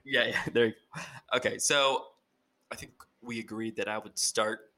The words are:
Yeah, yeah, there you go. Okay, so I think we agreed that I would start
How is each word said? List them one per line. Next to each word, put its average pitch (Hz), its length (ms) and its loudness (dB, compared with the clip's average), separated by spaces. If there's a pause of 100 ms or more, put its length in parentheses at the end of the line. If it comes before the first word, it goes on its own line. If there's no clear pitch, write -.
Yeah, 123 220 2
yeah, 120 100 -2 (160)
there 117 140 6
you 110 60 0 (220)
go. - 80 -10 (340)
Okay, 120 220 0
so 139 460 4 (680)
I 123 40 -10
think 131 160 -16 (300)
we 120 180 -6
agreed 110 360 -6
that 104 120 -2
I 107 100 -2
would 104 200 -10
start 110 420 0 (180)